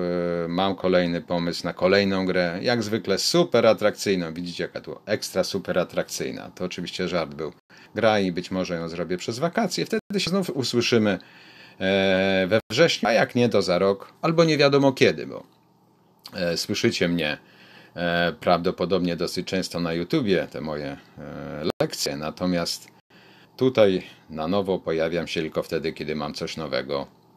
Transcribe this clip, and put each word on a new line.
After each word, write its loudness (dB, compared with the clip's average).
e, -6
mam 0
kolejny 2
pomysł -4
na -4
kolejną 2
grę. 0
Jak 0
zwykle -2
super 4
atrakcyjną. 2
Widzicie, -8
jaka -10
tu -14
ekstra -2
super -4
atrakcyjna. -4
To -8
oczywiście -6
żart -4
był. -8
Gra 4
i 0
być -6
może -4
ją -6
zrobię -6
przez -8
wakacje. -2
Wtedy -4
się -2
znów -2
usłyszymy, 2
e, 2
we 4
wrześniu, 2
a 4
jak 4
nie, 4
to 4
za 2
rok. 0
Albo 4
nie 2
wiadomo 6
kiedy, 2
bo, -12
e, 0
słyszycie 0
mnie, 0
e, 2
prawdopodobnie 0
dosyć -4
często -4
na -2
YouTubie, 0
te -10
moje, -8
e, -10
lekcje. -4
Natomiast -2
tutaj 4
na -6
nowo 0
pojawiam -2
się -4
tylko -4
wtedy, -4
kiedy -6
mam -6
coś -8
nowego. -6